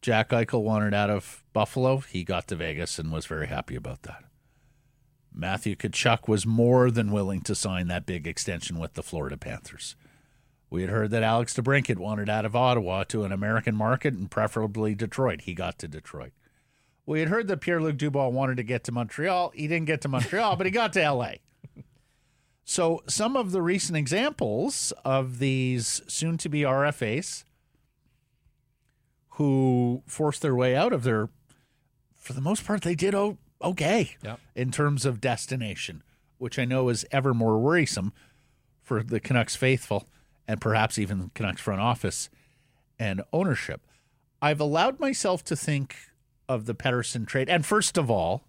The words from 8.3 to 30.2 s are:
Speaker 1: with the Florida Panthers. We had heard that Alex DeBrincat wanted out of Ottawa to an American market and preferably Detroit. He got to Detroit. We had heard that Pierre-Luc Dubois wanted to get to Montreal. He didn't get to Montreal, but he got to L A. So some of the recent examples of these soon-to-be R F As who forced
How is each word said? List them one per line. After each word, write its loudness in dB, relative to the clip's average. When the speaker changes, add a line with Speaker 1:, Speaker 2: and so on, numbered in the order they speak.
Speaker 1:
with -6
the -8
Florida -6
Panthers. -12
We -2
had -2
heard 0
that 2
Alex 2
DeBrincat 0
wanted -4
out 0
of -2
Ottawa 2
to -2
an -2
American 0
market 0
and -8
preferably 0
Detroit. -2
He -6
got -6
to -10
Detroit. -14
We -2
had 0
heard 0
that -2
Pierre-Luc 0
Dubois 0
wanted 0
to -4
get -2
to -6
Montreal. -2
He -6
didn't 0
get 0
to -4
Montreal, 2
but 0
he 0
got 2
to 4
L 2
A. -6
So 2
some 0
of 0
the 2
recent 0
examples 0
of 0
these 0
soon-to-be -2
R 4
F 0
As -4
who 2
forced -2